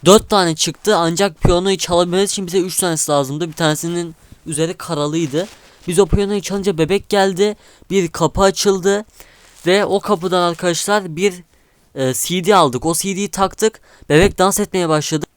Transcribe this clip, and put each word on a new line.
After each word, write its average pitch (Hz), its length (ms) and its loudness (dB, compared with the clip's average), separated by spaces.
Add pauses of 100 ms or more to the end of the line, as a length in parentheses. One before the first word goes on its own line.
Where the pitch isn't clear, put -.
Dört 214 240 6
tane 180 260 2
çıktı 196 420 -2
ancak 170 440 0
piyanoyu 185 360 2
çalabilmemiz 180 540 0
için 190 160 -6
bize 180 120 -2
üç 175 200 -4
tanesi 165 320 -2
lazımdı. 143 380 -2
Bir 151 40 -14
tanesinin 170 640 -2 (300)
üzeri 160 320 -4
karalıydı. 156 720 -4 (400)
Biz 175 120 0
o 196 60 6
piyanoyu 202 360 0
çalınca 190 360 -4
bebek 165 320 -2
geldi. 196 480 0 (320)
Bir 180 220 0
kapı 165 300 -2
açıldı. 196 640 0 (600)
Ve 185 200 2
o 196 140 0
kapıdan 185 420 -2
arkadaşlar 175 760 -2
bir, 180 280 -2 (520)
e, 131 180 0
C 175 320 -4
D 208 100 4
aldık. 131 300 2
O 165 80 0
C 190 220 -4
D'yi 202 160 -4
taktık. 196 500 -2 (280)
Bebek 170 280 4
dans 190 220 2
etmeye 185 300 -2
başladı. 151 360 -2 (120)